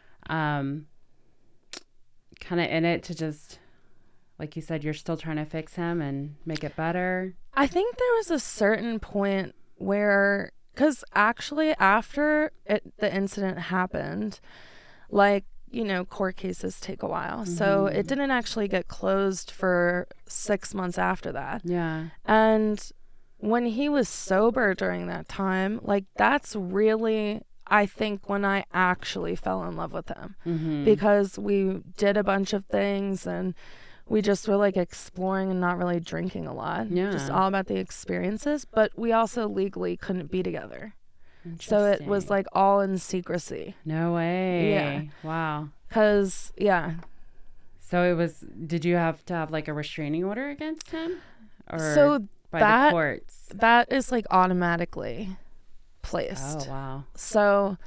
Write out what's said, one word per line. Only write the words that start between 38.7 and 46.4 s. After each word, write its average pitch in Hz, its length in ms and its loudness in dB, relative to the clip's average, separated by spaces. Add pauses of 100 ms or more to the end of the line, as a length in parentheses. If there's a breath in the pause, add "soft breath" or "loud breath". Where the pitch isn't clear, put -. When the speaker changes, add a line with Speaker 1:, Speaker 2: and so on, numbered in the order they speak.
Speaker 2:
we 233 160 -2
also 226 380 2
legally 190 480 -2
couldn't 180 320 -6
be 185 140 0
together. 175 500 -8 (680 soft breath)
So 208 240 2
it 202 240 4
was, 202 160 2
Speaker 1:
Interesting. - 60 -10
Speaker 2:
like, 196 240 2
all 196 260 6
in 190 180 0
secrecy. - 840 -6
Speaker 1:
No 165 300 0
way. 175 580 2
Speaker 2:
Yeah. 147 300 0 (260)
Speaker 1:
Wow. 156 400 -4 (220)
Speaker 2:
'Cause, 208 680 2